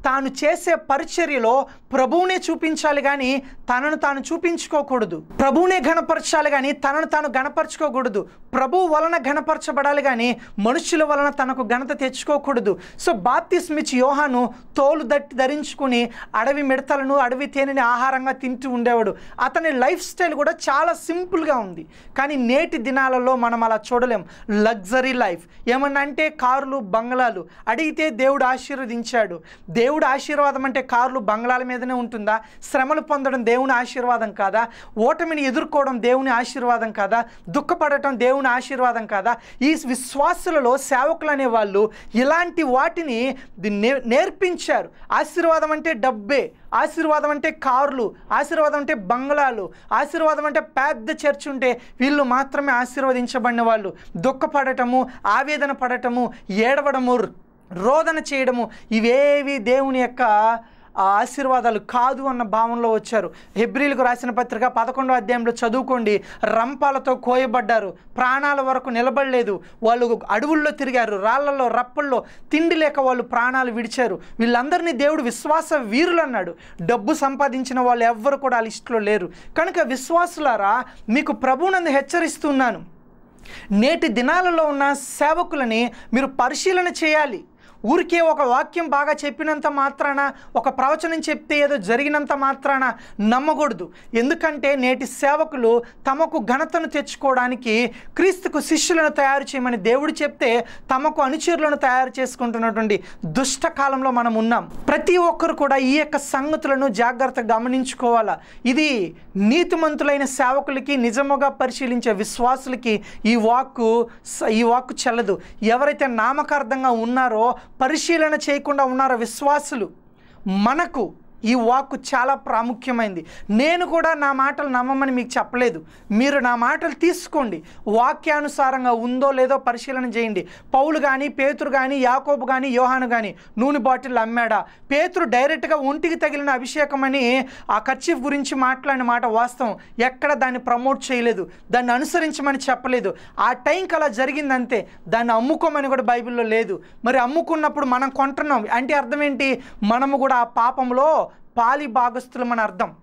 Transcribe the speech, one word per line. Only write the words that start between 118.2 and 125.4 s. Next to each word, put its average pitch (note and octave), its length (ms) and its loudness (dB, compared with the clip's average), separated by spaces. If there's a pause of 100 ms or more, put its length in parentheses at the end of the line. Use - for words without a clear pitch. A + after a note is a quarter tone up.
చేయకుండా C#4+ 340 0
ఉన్నారో C4 320 2
విశ్వాసులు, C#4 760 -2 (580)
మనకు A#3+ 640 0 (300)
ఈ A3+ 100 2
వాక్కు B3+ 420 2
చాలా C4 380 0
ప్రాముఖ్యమైంది. A3+ 920 -4 (240)
నేను D#4+ 360 2
కూడా E4 280 2
నా C#4+ 200 0
మాటలు C#4 340 -2
నమ్మమని C4 440 0
మీకు B3 260 -4
చెప్పలేదు. A#3 480 -2 (260)